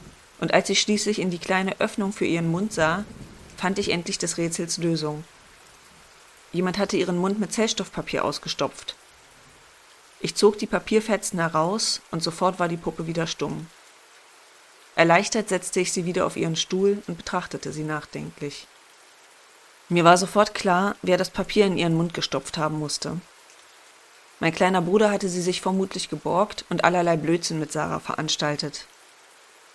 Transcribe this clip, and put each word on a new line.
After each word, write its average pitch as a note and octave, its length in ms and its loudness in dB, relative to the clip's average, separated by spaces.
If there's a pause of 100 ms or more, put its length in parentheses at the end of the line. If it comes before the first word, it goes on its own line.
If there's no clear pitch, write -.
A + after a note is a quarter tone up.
(400)
Und - 140 2
als F#3+ 160 4
ich G3 100 2
schließlich G#3 380 0
in F#3 120 0
die F3 80 -2
kleine F#3+ 420 -2
Öffnung G#3+ 320 -2
für - 140 -2
ihren E3 240 0
Mund F#3 220 -2
sah, E3+ 320 0 (520)
fand F#3+ 220 -2
ich G3+ 120 -2
endlich F3 280 -2
des - 200 -4
Rätsels E3+ 400 -2
Lösung. D#3 440 -2 (1300)
Jemand F3+ 260 -2
hatte - 180 0
ihren F3 220 2
Mund G3 200 0
mit G3 140 -2
Zellstoffpapier - 720 -2
ausgestopft. - 680 -4 (1300)
Ich - 140 -6
zog G#3+ 240 6
die - 80 -4
Papierfetzen G#3+ 720 0
heraus E3 600 0 (100)
und E3 120 -4
sofort F3+ 360 0
war F3 100 0
die E3+ 100 -4
Puppe E3+ 280 -8
wieder E3 200 -2
stumm. D#3 400 -6 (1300)
Erleichtert F3 520 4
setzte F#3 300 -2
ich F3+ 140 0
sie F3 140 -2
wieder F3+ 200 0
auf E3+ 100 -6
ihren E3 200 0
Stuhl G3 500 0
und E3+ 120 -6
betrachtete D#3+ 540 -6
sie D3+ 120 -6
nachdenklich. D3+ 800 -8 (1200)
Mir E3+ 160 4
war F3 140 10
sofort G#3 360 2
klar, F#3+ 480 2
wer F3+ 140 4
das F#3 140 0
Papier G3 360 2
in F3+ 120 2
ihren E3 160 4
Mund E3 200 0
gestopft - 440 -4
haben D#3 200 -2
musste. D#3 420 -6 (1200)
Mein E3 140 0
kleiner F#3 280 4
Bruder G#3 280 4
hatte G3 180 -2
sie F3+ 120 -4
sich F3+ 200 -2
vermutlich F#3+ 480 -2
geborgt D#3+ 600 -2
und F3 160 0
allerlei E3+ 320 4
Blödsinn D#3+ 440 0
mit D3 120 -6
Sarah D#3 280 -4
veranstaltet. - 840 -4 (880)